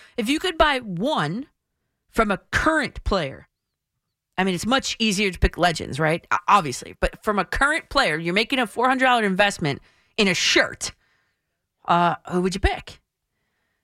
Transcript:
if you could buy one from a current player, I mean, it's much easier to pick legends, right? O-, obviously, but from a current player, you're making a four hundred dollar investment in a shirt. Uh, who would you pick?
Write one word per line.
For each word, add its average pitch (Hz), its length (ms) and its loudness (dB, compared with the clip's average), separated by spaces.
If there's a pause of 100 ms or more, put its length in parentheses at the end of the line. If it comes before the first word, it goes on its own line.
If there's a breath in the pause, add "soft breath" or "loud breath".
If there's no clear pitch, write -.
(160 loud breath)
if 220 120 -4
you 294 100 0
could 359 180 -4
buy 302 240 4
one 214 680 -2 (640)
from 214 200 0
a 185 80 0 (140)
current 311 520 0
player, 156 440 -4 (880)
I 185 80 2
mean, 190 100 0
it's 170 120 -6
much 254 320 -2
easier 208 320 0
to 170 80 -12
pick - 200 0
legends, 160 400 0
right? 160 320 0
O-, - 60 0 (100)
obviously, 151 540 0
but - 240 -4
from 208 140 0
a 180 60 0
current 302 440 -2
player, 208 280 0
you're 170 180 -4
making 233 260 0
a 240 60 0
four 233 220 0
hundred 262 180 2
dollar 240 180 4
investment 190 560 0 (360 soft breath)
in 208 120 4
a 180 60 2
shirt. - 580 0 (920)
Uh, 175 300 2 (140)
who 180 100 0
would 180 140 0
you 196 60 -8
pick? - 400 -2 (840)